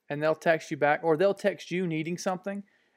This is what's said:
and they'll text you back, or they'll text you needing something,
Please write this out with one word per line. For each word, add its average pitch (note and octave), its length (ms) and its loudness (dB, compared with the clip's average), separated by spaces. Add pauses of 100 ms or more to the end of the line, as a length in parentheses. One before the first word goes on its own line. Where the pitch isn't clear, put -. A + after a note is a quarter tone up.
and D3 120 -4
they'll D#3 120 2
text D#3+ 380 0
you D#3 60 -6
back, D3 260 2
or E3 120 4
they'll F#3+ 200 4
text - 340 -4
you F3+ 160 -2
needing E3 320 -2
something, G3 460 -6 (340)